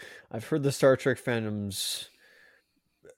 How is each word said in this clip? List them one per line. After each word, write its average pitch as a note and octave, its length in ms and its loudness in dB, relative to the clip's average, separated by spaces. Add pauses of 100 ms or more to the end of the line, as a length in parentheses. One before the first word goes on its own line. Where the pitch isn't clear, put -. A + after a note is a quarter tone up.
(140)
<laughs> - 180 -20
I've A2+ 140 -10
heard D3+ 180 0
the C#3 80 2
Star C3 240 6
Trek B2+ 220 0
fandom's G#2+ 920 -4 (1080)